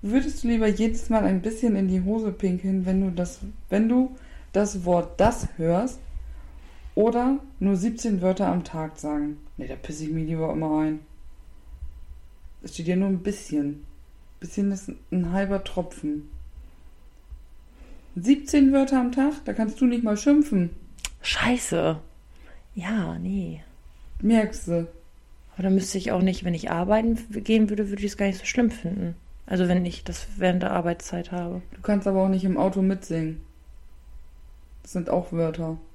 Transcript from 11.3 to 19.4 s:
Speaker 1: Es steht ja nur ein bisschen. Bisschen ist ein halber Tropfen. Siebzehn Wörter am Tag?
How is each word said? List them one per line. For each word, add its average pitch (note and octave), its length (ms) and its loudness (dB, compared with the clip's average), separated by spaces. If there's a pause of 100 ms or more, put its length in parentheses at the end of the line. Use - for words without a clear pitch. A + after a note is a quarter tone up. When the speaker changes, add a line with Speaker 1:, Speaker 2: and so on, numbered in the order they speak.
Speaker 1:
Es F3 140 -12
steht E3 120 -4
ja F3+ 80 2
nur G3 120 2
ein F#3 160 0
bisschen. D3 600 -4 (560)
Bisschen G3 320 -2
ist F#3+ 200 -8 (200)
ein F3 200 0
halber G3 320 0
Tropfen. D3+ 680 -6 (1900)
Siebzehn C#4 580 6
Wörter C4+ 260 6
am B3 120 2
Tag? C#4 340 2